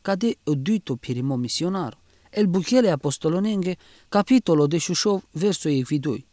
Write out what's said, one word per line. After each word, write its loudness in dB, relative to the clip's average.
ca -2
de -2
oduito -2
pirimo -4
misionaro. -4
El 2
buchele 2
apostolonenge, -2
capitolo 4
de 0
Șușov, -2
verso -2
evidoi. -2